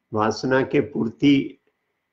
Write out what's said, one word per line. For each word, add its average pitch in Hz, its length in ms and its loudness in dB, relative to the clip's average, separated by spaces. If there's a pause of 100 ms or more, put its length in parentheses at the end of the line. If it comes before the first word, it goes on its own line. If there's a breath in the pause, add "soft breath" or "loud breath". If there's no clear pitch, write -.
(140)
वासना 110 480 0
के 143 180 0
पूर्ति 135 800 0 (520)